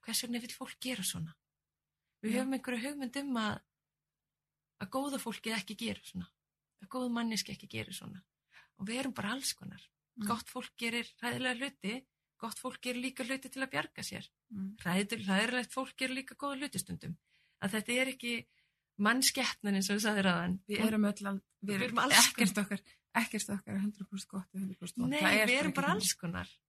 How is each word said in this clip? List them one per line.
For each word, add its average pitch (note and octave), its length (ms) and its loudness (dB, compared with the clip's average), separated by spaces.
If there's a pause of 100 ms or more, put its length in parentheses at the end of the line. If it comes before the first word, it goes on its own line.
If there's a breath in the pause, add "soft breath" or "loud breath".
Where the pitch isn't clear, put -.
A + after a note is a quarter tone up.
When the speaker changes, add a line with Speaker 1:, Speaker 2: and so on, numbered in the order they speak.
Speaker 1:
Hvers A3+ 200 -2
vegna A#3+ 180 -2
vill A#3+ 140 -10
fólk - 240 -12
gera B3 260 -4
svona? D#3+ 280 -4 (880)
Við A3 100 2
Speaker 2:
Já. B3 40 4
Speaker 1:
höfum C4 160 2
einhverja B3 300 -2
hugmynd C#4 340 -4
um C#4 200 -2
að, G#3+ 220 0 (1200)
að F#3+ 100 -8
góða C4+ 300 -2
fólkið A3+ 340 -4
ekki G#3 220 -6
gera G#3+ 260 -4
svona, - 240 -10 (540)
að G3+ 100 -18
góð B3+ 200 -2
manneskja A3+ 440 -2
ekki - 140 -18
gera A2+ 260 -6
svona. - 240 -12 (540 soft breath)
Og G3 140 -8
við A#3+ 140 -4
erum C4+ 120 -4
bara G#3 200 -4
alls C4+ 200 -2
konar. F#3+ 280 -12 (360)
Speaker 2:
Mm. A3 80 -4
Speaker 1:
Gott A3 240 -2
fólk B3 260 -10
gerir A#3 400 -2
hræðilega A#3+ 440 -2
hluti, C4 360 -4 (440)
gott A3 200 -8
fólk B3+ 200 -8
gerir B3 240 -4
líka C4 240 -4
hluti C4+ 240 -4
til C4 100 -6
að C4 120 -4
bjarga D4+ 300 -4
sér. - 240 -8 (180)
Speaker 2:
Mm. G3 320 -6
Speaker 1:
Hræðil-, G3+ 480 0
hræðilegt A3+ 500 2
fólk C4 200 -4
gerir C4 200 -2
líka C4 240 -8
góða C#4 220 -4
hluti C#4+ 180 -6
stundum. - 380 -6 (440)
Að G3 140 -2
þetta A3+ 240 0
er C4 140 2
ekki A#3+ 200 -4 (680)
mannskepnan A3 800 4
eins F#3+ 120 2
og G3+ 80 4
við G#3+ 80 0
sagðir G3 240 4
áðan. F3 320 2
Speaker 2:
Við G#3 240 0
erum G#3+ 200 6
öll G#3 200 -2
al-, G3 140 -4 (160)
við G3 120 -6
Speaker 1:
Við G3+ 60 0
Speaker 2:
erum A#3 100 2
Speaker 1:
erum A#3+ 180 2
alls B3+ 180 10
Speaker 2:
ekkert G3+ 340 6
Speaker 1:
konar. G3+ 100 2
Speaker 2:
okkar, - 320 -6 (180)
ekkert A3 380 0
okkar G3+ 220 -6
er G3 80 2
hundrað G#3 280 -4
prósent G3 200 -8
gott F#3+ 160 -8
og F#3+ 120 -10
hundrað F#3+ 200 -6
prósent G#3 240 -4
vont. B3+ 80 2
Speaker 1:
Nei, D4 80 0
Speaker 2:
Það D4+ 160 6
er G#3+ 40 8
Speaker 1:
við A3 60 6
Speaker 2:
bara B3 140 4
Speaker 1:
erum D4 120 2
Speaker 2:
ekki C4+ 80 0
Speaker 1:
bara C#4+ 140 4
Speaker 2:
þannig. G4+ 140 2
Speaker 1:
alls - 120 2
konar. F3 360 -4 (140)